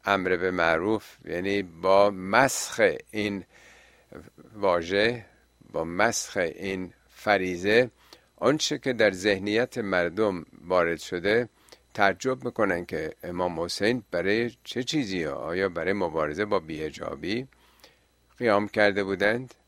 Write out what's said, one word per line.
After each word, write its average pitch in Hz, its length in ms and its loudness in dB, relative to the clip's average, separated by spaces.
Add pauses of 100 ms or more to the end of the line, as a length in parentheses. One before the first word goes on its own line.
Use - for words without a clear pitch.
امر 92 320 2
به 90 140 0
معروف، 90 640 0 (100)
یعنی 95 380 -2
با 95 480 4
مسخ 104 680 0 (300)
این 104 320 -4 (1120)
واژه، 101 720 2 (480)
با 80 100 -2
مسخ 98 540 0
این 92 560 -4 (160)
فریضه، 98 800 2 (460)
آنچه 147 420 0
که 127 160 -2
در 107 180 4
ذهنیت 104 680 0
مردم 92 680 0 (160)
وارد 85 380 2
شده، 104 500 -2 (440)
تعجب 131 520 0
می‌کنن 95 400 0
که 78 280 -6 (100)
امام 87 360 -4
حسین 104 520 0
برای 101 400 0 (120)
چه 120 200 -8
چیزی، 95 420 -4
آیا 78 440 -4
برای 85 240 -2
مبارزه 80 520 -2
با 104 140 0
بی‌حجابی 78 880 -8 (880)
قیام 104 300 2
کرده 101 360 4
بودند؟ 101 500 0 (140)